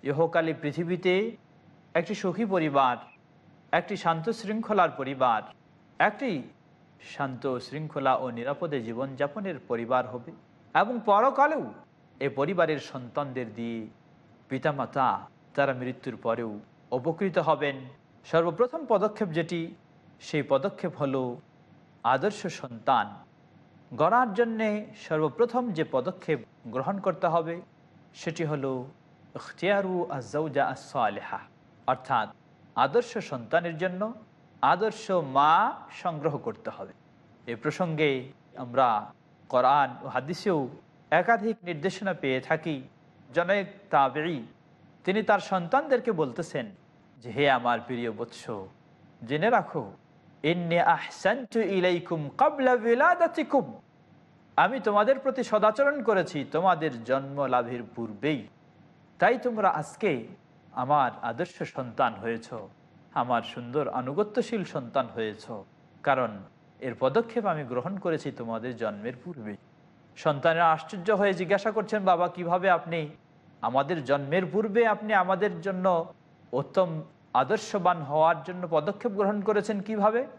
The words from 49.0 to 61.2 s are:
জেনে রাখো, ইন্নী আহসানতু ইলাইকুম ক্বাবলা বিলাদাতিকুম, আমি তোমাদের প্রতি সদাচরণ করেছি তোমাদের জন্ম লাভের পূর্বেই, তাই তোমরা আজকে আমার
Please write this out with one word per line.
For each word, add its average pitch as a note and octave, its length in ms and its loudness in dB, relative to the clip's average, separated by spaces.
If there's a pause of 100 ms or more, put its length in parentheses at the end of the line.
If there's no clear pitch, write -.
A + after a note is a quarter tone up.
জেনে D3+ 220 2
রাখো, E3 420 0 (520)
ইন্নী E3+ 340 2
আহসানতু G#3 840 2
ইলাইকুম F3 760 0
ক্বাবলা C4+ 420 4
বিলাদাতিকুম, C#4+ 1000 2 (760)
আমি G#3 240 4
তোমাদের G#3+ 400 4
প্রতি C4 240 -2
সদাচরণ A3+ 600 4
করেছি F3+ 480 2
তোমাদের D#3 520 2
জন্ম C#3 420 0
লাভের B2 380 0 (120)
পূর্বেই, A2+ 520 -4 (720)
তাই A3+ 180 4
তোমরা A3 320 0
আজকে D3+ 580 -2 (440)
আমার C3 400 2 (100)